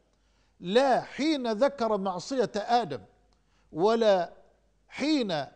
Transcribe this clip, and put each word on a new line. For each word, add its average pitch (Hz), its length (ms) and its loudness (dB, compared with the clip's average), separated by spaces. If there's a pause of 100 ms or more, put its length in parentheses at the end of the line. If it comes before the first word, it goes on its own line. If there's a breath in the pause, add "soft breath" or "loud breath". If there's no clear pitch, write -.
(600)
لا 214 400 2
حين 254 520 -2
ذكر 220 460 0
معصية 196 580 -4
آدم، 208 440 0 (720)
ولا 202 600 2 (560)
حين 220 560 0 (120)